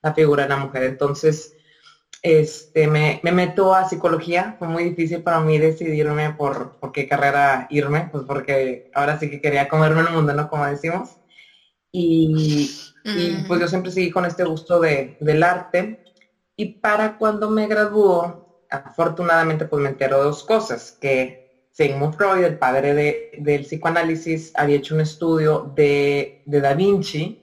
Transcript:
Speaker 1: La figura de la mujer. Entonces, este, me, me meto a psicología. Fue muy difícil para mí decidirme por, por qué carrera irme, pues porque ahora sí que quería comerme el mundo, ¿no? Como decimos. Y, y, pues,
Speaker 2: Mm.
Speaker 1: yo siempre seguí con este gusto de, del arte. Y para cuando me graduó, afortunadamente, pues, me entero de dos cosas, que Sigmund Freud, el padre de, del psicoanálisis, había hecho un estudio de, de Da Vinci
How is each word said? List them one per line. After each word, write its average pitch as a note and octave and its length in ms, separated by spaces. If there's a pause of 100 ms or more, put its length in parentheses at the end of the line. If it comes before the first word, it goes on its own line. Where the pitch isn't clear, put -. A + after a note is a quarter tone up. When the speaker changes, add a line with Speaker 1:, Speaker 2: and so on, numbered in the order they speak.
Speaker 1:
La D#3 120
figura D3 300
de C#3 60
la C#3 60
mujer. C3 280
Entonces, C#3+ 680 (680)
este, D#3 640
me, D3+ 340
me E3+ 100
meto F3+ 420
a F#3 140
psicología. E3+ 680
Fue E3+ 100
muy E3+ 160
difícil E3 380
para E3 180
mí D#3 180
decidirme D3+ 760
por, C3+ 460
por C3 140
qué C3 140
carrera C#3 640
irme, D3 400
pues C#3 160
porque C3 680
ahora C#3+ 260
sí D#3 120
que C#3+ 100
quería C#3+ 280
comerme D#3 340
el E3 80
mundo, D3+ 240
¿no? D3+ 140
Como D3 180
decimos. E3 520 (760)
Y, D#3 800 (340)
y, F3 320 (100)
pues, F3 120
Speaker 2:
Mm. F3 40
Speaker 1:
yo E3+ 60
siempre F3+ 240
seguí F3+ 180
con F3+ 140
este F3 200
gusto E3 360
de, C#3 400
del D#3 220
arte. F3+ 560 (580)
Y G#3+ 100 (100)
para G#3+ 400
cuando G#3+ 340
me G#3+ 180
graduó, G#3 760 (240)
afortunadamente, E3 960
pues, D3 160
me C#3 80
entero C3+ 280
de C#3 60
dos D3 200
cosas, G#3+ 560
que C3 420 (280)
Sigmund C#3+ 460
Freud, F#3+ 280
el D#3 140
padre C3+ 360
de, D3 440
del D3 260
psicoanálisis, D#3+ 920
había C#3+ 200
hecho C#3+ 180
un D#3 80
estudio D#3 720
de, C#3+ 680
de C#3+ 160
Da C#3 140
Vinci F#3+ 680